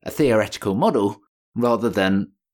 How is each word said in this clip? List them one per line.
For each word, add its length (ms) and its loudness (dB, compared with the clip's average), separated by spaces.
a 60 -10
theoretical 640 0
model 460 0
rather 360 0
than, 420 0